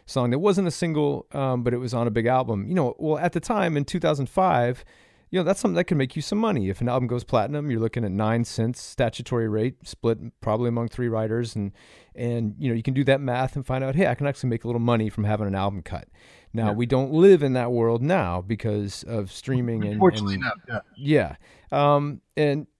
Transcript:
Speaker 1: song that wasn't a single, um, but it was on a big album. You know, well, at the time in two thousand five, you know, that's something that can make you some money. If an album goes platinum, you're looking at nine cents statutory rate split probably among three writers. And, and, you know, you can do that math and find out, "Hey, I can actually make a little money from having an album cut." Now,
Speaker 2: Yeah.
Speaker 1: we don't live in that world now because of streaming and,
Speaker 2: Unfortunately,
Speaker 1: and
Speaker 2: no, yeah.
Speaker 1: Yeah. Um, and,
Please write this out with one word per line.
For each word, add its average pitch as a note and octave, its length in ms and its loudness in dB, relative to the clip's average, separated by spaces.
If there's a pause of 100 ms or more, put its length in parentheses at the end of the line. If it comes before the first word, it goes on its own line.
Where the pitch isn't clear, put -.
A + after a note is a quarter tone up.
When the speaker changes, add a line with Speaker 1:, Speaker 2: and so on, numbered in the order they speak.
Speaker 1:
song B2 240 0
that B2+ 100 2
wasn't G3 260 2
a D#3 60 0
single, D3 600 -2
um, C3 300 -2
but A#2+ 100 0
it A#2+ 40 0
was B2 180 -4
on A#2+ 120 0
a A#2 40 0
big A2+ 160 0
album. A#2 400 2
You E3+ 80 -4
know, C#3+ 240 0
well, D3+ 200 0
at E3+ 140 0
the E3+ 80 -4
time F#3 360 0
in C#3+ 80 0
two - 160 -4
thousand D3 280 0
five, C3 560 2 (460)
you F#3 80 0
know, F3+ 60 2
that's F#3+ 160 2
something F#3 160 0
that F3 80 4
can E3 140 0
make C3+ 180 -2
you D3+ 60 -4
some G3+ 160 -4
money. F3 320 0
If F#2+ 100 -6
an A#2+ 80 0
album B2+ 180 0
goes A#2+ 160 -4
platinum, C#3+ 480 -2
you're A2+ 80 0
looking A2+ 260 -2
at G2+ 60 -2
nine A2 340 0
cents A#2 360 -4
statutory A#2 680 -2
rate A2 280 -2 (100)
split A2+ 320 -2 (220)
probably A2+ 280 -2
among A#2 200 -2
three A#2+ 180 -4
writers. A2+ 480 -2
And, G2+ 160 -4 (460)
and, A#2 420 -4
you C3+ 100 -2
know, A#2 60 0
you A2+ 80 -2
can C3+ 120 -2
do C3+ 100 0
that C3+ 160 4
math B2+ 340 -2
and C3+ 100 -6
find C3 200 -4
out, C3 100 -2
"Hey, F#3 140 2
I B2+ 80 0
can C#3+ 100 -4
actually C3+ 240 -2
make A2+ 140 -2
a - 20 -10
little A#2+ 140 -2
money A#2 280 2
from G#2+ 140 -4
having G#2 240 0
an G2 80 -2
album G2 280 -2
cut." - 260 -12 (440)
Now, A2 180 0
Speaker 2:
Yeah. - 20 2
Speaker 1:
we A#2 140 0
don't C3 260 0
live E3+ 320 8
in C3+ 80 2
that B2 180 0
world A#2 320 2
now B2 380 0
because G#2 640 -4
of G#2+ 260 -6
streaming A#2+ 540 -2
and, G#2 80 -2
Speaker 2:
Unfortunately, G#2 420 4
Speaker 1:
and F#2 80 -4 (240)
Speaker 2:
no, A2+ 140 -8 (160)
yeah. C#3 400 2 (340)
Speaker 1:
Yeah. C#3+ 240 2
Um, C#3+ 280 -2 (140)
and, D3+ 300 0 (140)